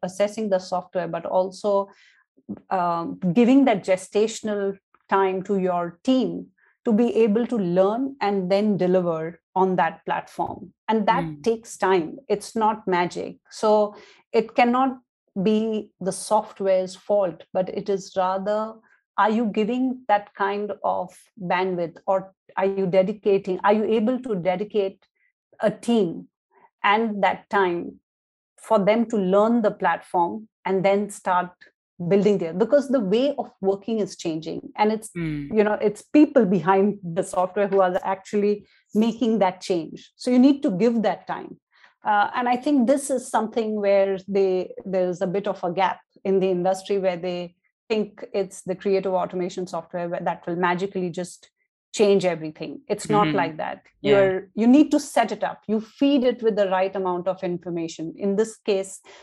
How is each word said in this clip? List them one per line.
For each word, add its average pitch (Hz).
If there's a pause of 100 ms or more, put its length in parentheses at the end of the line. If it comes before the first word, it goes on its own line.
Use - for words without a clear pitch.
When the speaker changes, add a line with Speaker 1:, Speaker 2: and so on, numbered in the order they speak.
Speaker 1:
assessing 208
the 190
software, 180
but 170
also, 196 (800)
um, 175 (140)
giving 254
that 220
gestational 202 (320)
time 190
to 202
your 175
team 220 (360)
to 240
be 240
able 226
to 247
learn 202
and 196
then 202
deliver 175 (140)
on 185
that 175
platform. - (160)
And 220
that 220
Speaker 2:
Mm. 151
Speaker 1:
takes 226
time. 185
It's -
not 220
magic. 175 (120)
So 214 (360)
it 220
cannot 254 (420)
be 214 (100)
the 190
software's 190
fault, 190 (100)
but 185
it 208
is 196
rather, 196 (420)
are 208
you 226
giving 247
that 208
kind 202 (120)
of 185 (240)
bandwidth, 175
or 190 (220)
are 190
you 196
dedicating, 190
are 208
you 214
able 226
to 254
dedicate 190 (540)
a 208
team 214 (560)
and 208
that -
time 180 (580)
for -
them 214
to 226
learn 220
the 208
platform 185 (180)
and 185
then 202
start 180 (600)
building 202
there? 165
Because 233
the 262
way 233
of - (100)
working 196
is 190
changing, 160 (160)
and 214
it's, 220
Speaker 2:
Mm. 156
Speaker 1:
you 214
know, 208
it's 208
people 294
behind 190
the 170
software 202
who 196
are 185
actually 202 (280)
making 226
that 185
change. -
So -
you 254
need 277
to 277
give 226
that 185
time. - (460)
Uh, 208
and 247
I 247
think 262
this 277
is 247
something 220 (100)
where 196 (100)
they, 190 (120)
there's 180
a 196
bit 196
of 190
a 180
gap 180 (220)
in 190
the 190
industry 190
where 185
they 175 (340)
think 214 (100)
it's 190
the 185
creative 190
automation 180
software 175
where, 175
that 175
will 175
magically 180
just - (440)
change 202
everything. 156
It's 202
not 208
Speaker 2:
Mm-hmm. 156
Speaker 1:
like 160
that. - (180)
Speaker 2:
Yeah. 202
Speaker 1:
You're, 190
you 220
need 294
to 294
set 233
it 202
up. 170
You 214
feed 277
it 240
with 220
the 196
right 190
amount 180
of 180
information. 170
In 196
this 220
case, 190 (240)